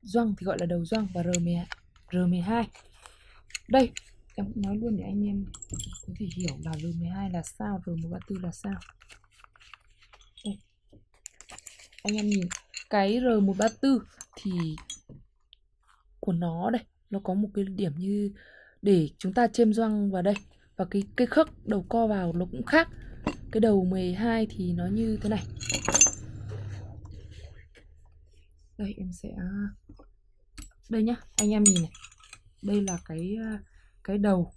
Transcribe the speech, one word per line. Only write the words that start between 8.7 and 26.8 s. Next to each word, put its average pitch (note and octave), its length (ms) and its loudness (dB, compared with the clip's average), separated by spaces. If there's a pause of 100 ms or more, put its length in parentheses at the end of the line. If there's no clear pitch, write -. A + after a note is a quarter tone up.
Đây. G3+ 140 -6 (1400)
Anh G#3 120 0
em G#3 120 0
nhìn, G3 200 0 (420)
cái G#3 300 2
R A#3 240 4
một G3 140 2
ba G#3 100 2 (140)
tư C4+ 260 2 (280)
thì E3+ 400 -4 (1400)
của G3 140 0
nó E3+ 360 -2
đây, A3+ 160 -2 (240)
nó G3 140 -4
có F#3 100 -2
một G#3 200 0
cái G3+ 100 0
điểm F#3+ 340 -2
như G3+ 360 -2 (480)
để F3 360 6
chúng F#3+ 160 -4
ta A#3+ 140 6
chêm A3+ 260 6
gioăng G#3+ 380 2
vào F#3 100 0
đây. G3 140 4 (400)
Và F#3+ 140 0
cái, G3 140 0 (140)
cái B3 100 4
khớp D4+ 200 6 (180)
đầu G#3 240 -2
co A3+ 180 2
vào F#3+ 260 0
nó F3 180 0
cũng A#3+ 140 -6
khác. D#4+ 240 6 (600)
Cái A3 100 4
đầu G3+ 240 6
mười F#3 280 0
hai A3+ 360 0
thì F3+ 240 -4
nó F3 120 -2
như A3 360 0
thế G#3 80 -2
này. G#3+ 140 0 (3250)